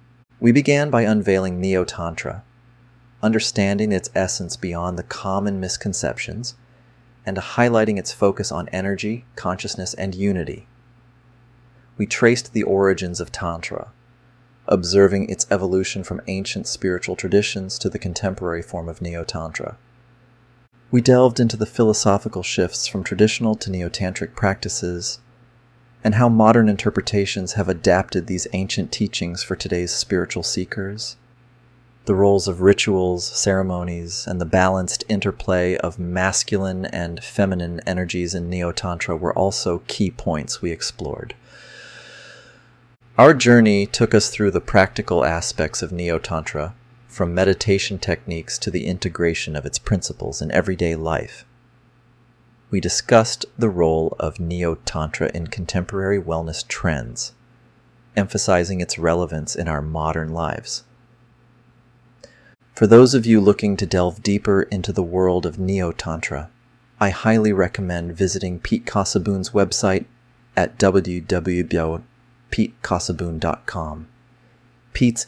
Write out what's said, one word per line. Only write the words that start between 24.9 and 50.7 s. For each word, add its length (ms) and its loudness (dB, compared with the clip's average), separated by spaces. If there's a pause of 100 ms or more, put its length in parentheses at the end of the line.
and 120 2
how 160 4
modern 400 6
interpretations 840 -2
have 160 -2
adapted 580 2
these 280 -4
ancient 360 -4
teachings 520 -4
for 120 -4
today's 380 -4
spiritual 500 -2
seekers. 760 -6 (880)
The 80 2
roles 340 4
of 140 -4
rituals, 640 4
ceremonies, 1000 -2
and 140 -4
the 60 -2
balanced 640 2
interplay 680 0
of 220 -6
masculine 880 -2
and 360 -8
feminine 640 -2
energies 480 -2
in 140 -4
Neo-Tantra 680 -4
were 200 -2
also 500 0
key 240 -2
points 520 -6
we 80 -2
explored. 640 -8 (1800)
Our 160 12
journey 500 6
took 300 2
us 160 4
through 220 0
the 100 -2
practical 640 2
aspects 560 -2
of 100 -8
Neo-Tantra, 840 -4 (320)
from 280 -4
meditation 640 2
techniques 640 -6
to 100 -6
the 160 -4
integration 680 -2
of 120 -6
its 120 -6
principles 640 -4
in 120 -6
everyday 420 0